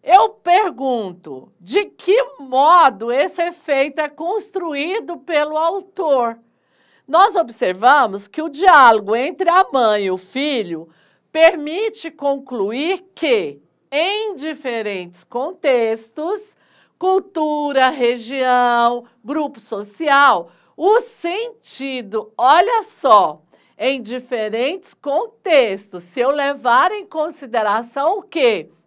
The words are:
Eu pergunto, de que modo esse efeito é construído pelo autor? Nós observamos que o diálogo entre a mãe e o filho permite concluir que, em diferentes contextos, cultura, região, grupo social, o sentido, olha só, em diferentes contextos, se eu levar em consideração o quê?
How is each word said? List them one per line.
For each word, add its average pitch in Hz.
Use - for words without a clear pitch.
Eu 392
pergunto, 233
de 294
que 427
modo 262
esse 339
efeito 294
é 302
construído 330
pelo 302
autor? 302
Nós 359
observamos 233
que -
o 320
diálogo 254
entre 277
a 370
mãe 214
e 185
o 185
filho 190
permite 330
concluir 277
que, 190
em 392
diferentes 226
contextos, 269
cultura, 302
região, 240
grupo 294
social, 226
o 415
sentido, 262
olha 370
só, 202
em 269
diferentes 240
contextos, 269
se -
eu 247
levar 277
em 415
consideração 254
o -
quê? 226